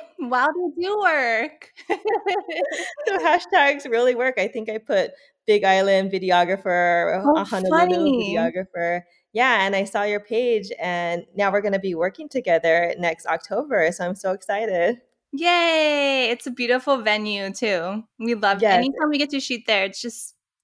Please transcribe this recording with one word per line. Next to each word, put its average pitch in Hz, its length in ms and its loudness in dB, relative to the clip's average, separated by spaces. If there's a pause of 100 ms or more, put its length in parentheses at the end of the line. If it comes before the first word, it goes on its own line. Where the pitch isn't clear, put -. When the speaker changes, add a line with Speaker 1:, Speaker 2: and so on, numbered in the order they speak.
(200)
Speaker 1:
Wow, 254 260 0
they 339 380 -4
do 415 120 -2
work. 285 720 0 (200)
<laughs> 381 100 -2 (1120)
Speaker 2:
So 392 100 0
hashtags 311 720 2
really 240 240 2
work. 254 240 -2
I 196 80 0
think 220 240 -8
I 214 80 -8
put 202 320 0 (340)
Big 208 200 4
Island 190 480 4
videographer, 175 1120 2
Speaker 1:
Oh, 294 160 4
Speaker 2:
a 196 40 -2
Honolulu 190 260 -2
Speaker 1:
funny. 311 640 2
Speaker 2:
videographer. 170 680 -2 (300)
Yeah, 226 340 2
and 202 80 -2
I 196 100 0
saw 208 200 -2
your 208 160 -2
page, 220 500 -2 (100)
and 175 440 -4 (100)
now 196 160 0
we're 202 120 0
gonna 196 180 0
be 185 160 -6
working 190 320 -4
together 170 680 2
next 170 300 -4
October. 190 640 -2
So 185 160 -6
I'm 185 80 -4
so 190 160 -4
excited. 202 680 -2 (340)
Speaker 1:
Yay! 302 1000 2
It's 240 160 -6
a 254 60 -8
beautiful 254 460 0
venue 208 540 -2
too. 196 520 -4 (160)
We 233 160 -2
love 196 260 2
Speaker 2:
Yes. 202 140 6
Speaker 1:
anytime 285 340 0
we 294 80 0
get 294 120 -2
to 277 100 -4
shoot 240 260 -6
there. 202 180 2
It's 190 160 -8
just, - 360 -12 (280)